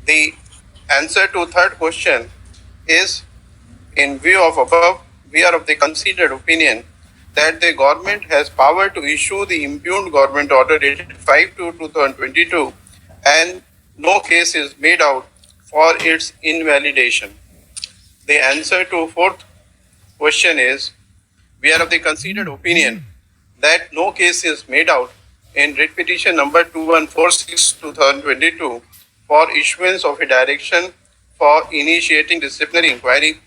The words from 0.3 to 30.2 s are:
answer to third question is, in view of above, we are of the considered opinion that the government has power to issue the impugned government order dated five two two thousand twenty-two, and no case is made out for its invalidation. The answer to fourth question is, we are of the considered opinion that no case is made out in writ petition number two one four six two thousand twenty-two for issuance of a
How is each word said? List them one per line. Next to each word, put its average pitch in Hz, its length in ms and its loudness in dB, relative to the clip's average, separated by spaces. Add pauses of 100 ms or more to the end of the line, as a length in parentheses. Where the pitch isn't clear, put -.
answer 160 360 0
to 175 200 -4
third 185 260 2
question 160 560 -2 (580)
is, 180 360 0 (720)
in 139 240 -2
view 180 240 2
of 165 140 2
above, 170 440 2 (300)
we 165 120 2
are 170 120 4
of 156 120 -4
the 151 80 0
considered 170 560 -2
opinion 135 520 -2 (520)
that 160 260 0
the 170 120 0
government 170 520 0
has 151 240 0
power 170 400 2
to 165 140 -8
issue 151 420 -4
the 165 180 -4
impugned 175 480 -6
government 139 400 2
order 143 280 4
dated 143 360 -4
five - 400 2
two 170 180 -8
two 160 160 -12
thousand 143 260 -2
twenty-two, 139 580 -2 (520)
and 165 360 0 (360)
no 180 220 2
case 170 360 0
is 143 240 -6
made 165 220 0
out 135 260 0 (320)
for 160 400 2
its 160 420 -4
invalidation. 143 920 -2 (920)
The 147 180 2
answer 156 420 -2
to 165 220 -4
fourth 180 360 -2 (760)
question 151 400 0
is, 131 340 -2 (680)
we 147 100 2
are 165 100 2
of 165 80 -2
the 170 100 -2
considered 175 480 -6
opinion 151 560 -2 (560)
that 160 340 0
no 180 180 -2
case 175 340 -2
is 151 240 -6
made 160 200 0
out 127 220 0 (420)
in 143 220 0
writ 156 200 -2
petition 175 400 -2
number 147 280 -2
two 160 240 -8
one 160 200 2
four 165 220 0
six - 440 -2
two 151 200 -14
thousand 139 300 0
twenty-two 143 580 -4 (460)
for 151 240 4
issuance 180 520 -2
of 147 160 -2
a 156 60 -2